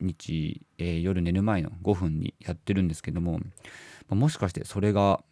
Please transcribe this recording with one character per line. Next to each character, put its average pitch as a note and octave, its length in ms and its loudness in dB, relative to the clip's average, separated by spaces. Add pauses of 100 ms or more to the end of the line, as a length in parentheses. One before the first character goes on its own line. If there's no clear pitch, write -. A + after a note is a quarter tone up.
日、 D#2+ 600 -4 (160)
え E2+ 180 -2
ー、 E2 60 0
夜 F#2 200 2
寝 E2+ 100 2
る F#2+ 100 2
前 G#2 200 2
の D#2 100 -4 (100)
五 G2+ 120 4
分 E2 260 0
に - 200 -4
や - 120 -6
っ E2 40 -4
て - 180 -2
る F#2+ 80 2
ん F2+ 80 2
で D#2 60 -2
す - 60 -14
け - 100 -6
ど E2+ 100 -2
も、 E2+ 180 0
ま E2+ 60 -6 (640)
あ、 F#2+ 60 0
も C3 120 4
し D#3 100 -2
か G2 120 0
し - 40 -6
て - 120 -6
そ - 160 -6
れ G#2 100 4
が G2+ 400 4